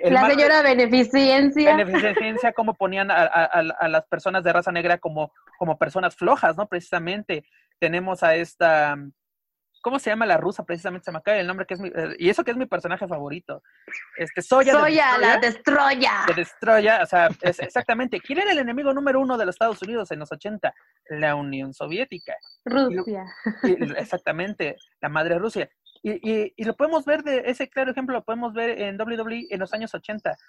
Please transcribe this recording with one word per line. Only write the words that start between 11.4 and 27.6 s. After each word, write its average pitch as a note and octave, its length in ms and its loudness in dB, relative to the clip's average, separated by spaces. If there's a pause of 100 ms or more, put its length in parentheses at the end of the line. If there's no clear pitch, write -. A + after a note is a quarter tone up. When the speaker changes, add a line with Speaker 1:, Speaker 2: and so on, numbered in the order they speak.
Speaker 1:
nombre, F#3+ 180 -6
que - 80 -8
es F3+ 80 -10
mi, F#3+ 80 -8
eh, D#3+ 300 -6
y E3+ 100 2
eso G#3 160 0
que B3 60 -2
es A#3+ 60 -4
mi B3+ 100 -4
personaje F3 380 -4
favorito. D3 560 -10 (540)
Este, E3 260 -8
Soya C4 320 4
de D4 60 6
Speaker 2:
Soya, B3 380 4
la A#3 220 4
Speaker 1:
Destroya. - 20 2
Speaker 2:
Destroya. C4 720 2 (160)
Speaker 1:
De F3 80 2
Destroya, G#3+ 680 4
o - 20 0
sea, F3+ 220 4 (140)
es, F3+ 180 0
Speaker 2:
<laughs> - 0 -
Speaker 1:
exactamente. A#3 600 -4
¿Quién C#4+ 180 -4
era G4+ 140 0
el D4+ 60 0
enemigo C4+ 340 -2
número C#4 260 0
uno B3+ 180 0
de A3 80 0
los - 100 -4
Estados A3+ 260 -2
Unidos G#3+ 300 -6
en D3+ 80 -8
los D3+ 120 -12
ochenta? G3+ 420 -6 (360)
La D3+ 260 0
Unión C3+ 380 -8
Soviética. F3 600 -8 (320)
Y B3 40 -6
lo B3+ 200 2
Speaker 2:
Rusia. F#3+ 360 -6 (380)
Speaker 1:
y, F#3+ 100 2 (240)
exactamente, F3+ 800 -6 (240)
la D3 80 -6
madre D#3+ 280 -2
Rusia. G#3 320 -4 (320)
Y, G#3+ 100 -6 (200)
y, G#3+ 240 -2
y A3+ 80 -10
lo A3 140 -4
podemos D#4 260 0
ver, D4 200 -2
de C4+ 240 -2
ese B3+ 220 -6